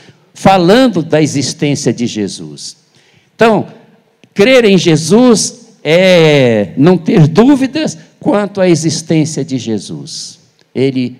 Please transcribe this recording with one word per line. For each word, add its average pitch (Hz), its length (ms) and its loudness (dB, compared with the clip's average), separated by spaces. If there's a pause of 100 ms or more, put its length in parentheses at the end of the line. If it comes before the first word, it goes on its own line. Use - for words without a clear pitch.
(340)
falando 196 680 0
da 151 200 -2
existência 139 720 -4
de 113 140 -4
Jesus. 92 680 -10 (580)
Então, 214 320 0 (680)
crer 247 300 2
em 196 120 4
Jesus 175 1080 0
é 151 920 2
não 165 220 4
ter 180 280 2
dúvidas 269 680 0 (220)
quanto 202 420 -4
à 185 80 2
existência 156 760 -2
de 127 120 -6
Jesus. 98 840 -10 (340)
Ele 127 460 -2